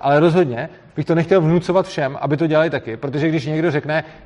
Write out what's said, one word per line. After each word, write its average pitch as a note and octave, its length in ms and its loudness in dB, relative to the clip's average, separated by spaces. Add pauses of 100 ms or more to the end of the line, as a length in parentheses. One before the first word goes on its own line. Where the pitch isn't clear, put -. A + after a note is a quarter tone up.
ale C#3+ 180 2
rozhodně D#3 500 2 (260)
bych D3+ 100 -4
to E3+ 100 0
nechtěl E3+ 260 4
vnucovat F3 460 2
všem, C#3+ 340 -4
aby C#3 160 -2
to E3 100 0
dělali D#3 220 2
taky, A#2 280 -6
protože C#3+ 320 -4
když D#3 160 -2
někdo D#3 260 -2
řekne, D3+ 320 -2 (220)